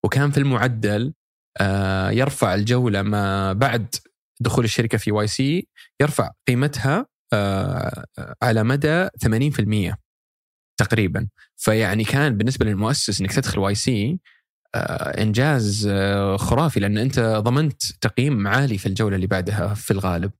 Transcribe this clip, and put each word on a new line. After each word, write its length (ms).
وكان 260
في 80
المعدل، 720
آه، 500
يرفع 440
الجولة 480
ما 500
بعد 420
دخول 240
الشركة 340
في 140
واي 140
سي، 420
يرفع 280
قيمتها، 580
آه، 720
على 220
مدى 440
ثمانين 300
في 80
المية 400
تقريبًا. 480
فيعني 480
كان 320
بالنسبة 300
للمؤسس 540
إنك 120
تدخل 260
واي 160
سي، 460
آه، 480
إنجاز، 680
آه، 460
خرافي، 440
لأن 180
أنت 220
ضمنت 640
تقييم 480
عالي 300
في 80
الجولة 300
اللي 100
بعدها 480
في 160
الغالب. 500